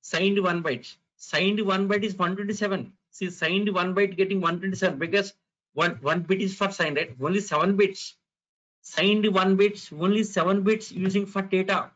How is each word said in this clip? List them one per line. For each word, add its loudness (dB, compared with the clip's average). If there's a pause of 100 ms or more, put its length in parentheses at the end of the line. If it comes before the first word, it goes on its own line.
Signed 2
one 0
byte. -4 (220)
Signed 0
one 0
byte 2
is -4
one 0
twenty-seven. -4 (160)
See, -8
signed 0
one 0
byte 2
getting 0
one 0
twenty-seven -2
because -2 (400)
one, 0
one 0
bit 0
is -2
for -2
sign, -2
right? -4
Only 0
seven 0
bits. 0 (680)
Signed 2
one 4
bits, 0
only 0
seven 0
bits 0
using 0
for -6
data. -2